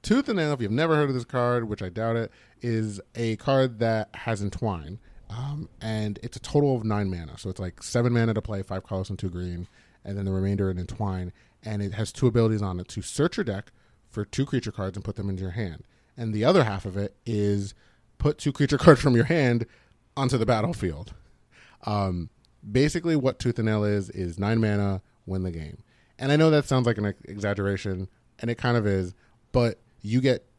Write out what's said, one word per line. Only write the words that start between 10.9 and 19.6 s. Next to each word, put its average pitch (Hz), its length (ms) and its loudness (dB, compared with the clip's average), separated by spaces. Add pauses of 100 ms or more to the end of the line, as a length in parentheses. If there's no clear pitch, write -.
And 107 180 -6
it 101 120 -4
has 110 200 -6
two 127 140 2
abilities 110 340 2
on 92 180 -2
it: 90 100 -10
to - 120 -8
search - 340 -2
your 196 80 -2
deck 104 300 -6 (360)
for 104 140 -6
two 135 220 -2
creature 117 260 -2
cards 95 240 -6
and 101 80 -8
put 107 140 -6
them 98 120 -4
into 95 120 -4
your 92 100 -4
hand. 90 320 -6 (320)
And 110 180 -6
the 107 120 0
other 170 180 6
half 101 220 -4
of 92 100 -8
it 101 200 -4 (100)
is 101 480 0 (460)
put 147 180 0
two 139 160 -2
creature 143 240 2
<laughs> - 20 -2
cards 151 220 10
from 131 140 4
your 113 100 6
hand 123 400 4 (500)